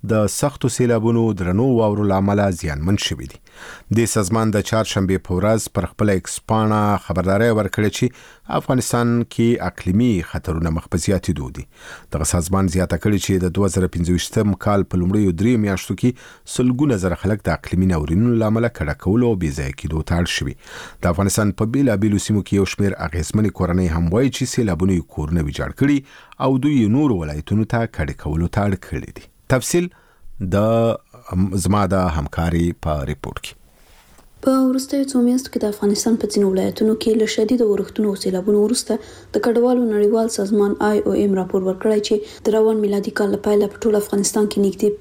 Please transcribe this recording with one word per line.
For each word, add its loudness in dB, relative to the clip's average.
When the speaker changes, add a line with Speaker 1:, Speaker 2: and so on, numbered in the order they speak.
Speaker 1:
د 2
سختو -2
سیلابونو، 2
درنو 0
واورو 2
له 2
امله 2
زیانمن -2
شوي -6
دي. -20
د 4
سازمان 0
د 0
چهارشنبې 0
په -4
ورځ 2
پر -2
خپله 0
ایکس -8
پاڼه 2
خبرداری 2
ورکړې 0
چې 0
افغانستان 0
کې 2
اقلیمي 0
خطرونه -4
مخ -8
په -2
زیاتېدو -2
دي. -12
دغه -2
سازمان 0
زیاته 0
کړې 2
چې 2
د -2
دوه 2
زره 2
پنځه 0
ویشتم 0
کال 2
په 0
لومړیو 2
دریو 2
میاشتو -4
کې 2
سلګونه 2
زره 0
خلک -2
د 0
اقلیمي 0
ناورینونو 2
له 2
امله 0
کډه -2
کولو 4
او 0
بې 0
ځایه -6
کېدو -4
ته 2
اړ 0
شوي. -4
د 2
افغانستان 0
په -2
بېلابېلو 2
سیمو 2
کې 2
یو 2
شمېر 0
اغېزمنې 0
کورنۍ 2
هم 0
وایي 2
چې -4
سیلابونو 0
یې -4
کورونه -2
ویجاړ -6
کړي 4
او 2
دوی 2
یې 4
نورو 2
ولایتونو -2
ته 0
کډه -4
کولو -2
ته 2
اړ -2
کړي -10
دي. -20
تفصیل 0
د، 4
زما 2
د 2
همکاري 0
په -2
ریپورت -8
کې. -14
Speaker 2:
په 2
وروستیو -2
څو 0
میاشتو -2
کې -2
د -2
افغانستان 0
په -4
ځینو 4
ولایتونو 0
کې 2
له 0
شدیدو 2
اورښتونو 0
او -4
سیلابونو 0
وروسته -2
د -8
کډوالو 2
نړیوال 2
سازمان 0
آی 2
او 0
ایم 2
راپور -2
ورکړی 0
چې -4
د 2
روان 2
میلادي -2
کال 0
له -4
پیله 2
په -14
ټول 2
افغانستان 0
کې -4
نږدې 0